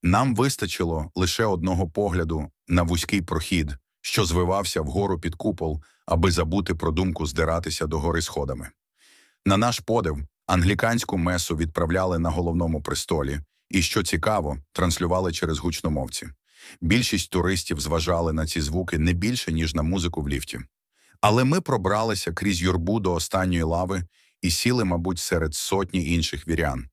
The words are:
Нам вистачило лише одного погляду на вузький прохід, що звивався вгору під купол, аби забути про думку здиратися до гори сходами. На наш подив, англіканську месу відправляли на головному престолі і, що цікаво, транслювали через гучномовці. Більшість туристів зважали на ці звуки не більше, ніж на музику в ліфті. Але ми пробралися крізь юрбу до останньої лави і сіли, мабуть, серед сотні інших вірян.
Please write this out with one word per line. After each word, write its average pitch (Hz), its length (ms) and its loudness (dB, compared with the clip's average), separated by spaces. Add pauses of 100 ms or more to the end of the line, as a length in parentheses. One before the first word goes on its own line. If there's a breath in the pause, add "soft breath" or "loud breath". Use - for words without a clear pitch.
Нам 110 320 4
вистачило 90 800 -2
лише 92 300 2
одного 90 440 0
погляду 82 640 -2 (160)
на 87 160 4
вузький 87 380 0
прохід, 80 560 -2 (240)
що - 240 0
звивався 90 560 0
вгору 87 380 0
під 80 160 -4
купол, 80 480 -2 (220 soft breath)
аби 90 260 4
забути 85 440 0
про 80 160 0
думку 87 340 0
здиратися 80 640 -2
до 78 120 0
гори 82 220 0
сходами. 67 480 -6 (760 soft breath)
На 98 120 4
наш 117 220 2
подив, 92 380 0 (300)
англіканську 98 680 2
месу 87 400 0
відправляли 87 600 0
на 82 100 0
головному 82 520 0
престолі 73 580 -2 (300)
і, 95 120 2
що 98 220 0
цікаво, 85 540 0 (140)
транслювали 90 600 0
через 80 280 -2
гучномовці. 76 680 -4 (540 loud breath)
Більшість 87 500 2
туристів 90 480 0
зважали 82 540 0
на 78 140 0
ці 80 140 -2
звуки 82 380 -2
не 85 140 4
більше, 101 380 -2
ніж 80 240 0
на 78 60 0
музику 85 400 0
в 71 80 -4
ліфті. 64 300 -6 (640 soft breath)
Але 107 220 6
ми 151 180 2
пробралися 104 680 0
крізь 92 300 0
юрбу 90 380 2
до 92 140 2
останньої 87 500 0
лави 87 400 0 (380 soft breath)
і 120 100 2
сіли, 120 340 2
мабуть, 87 340 0
серед 78 360 -2
сотні 92 580 0
інших 78 340 -2
вірян. 73 460 -2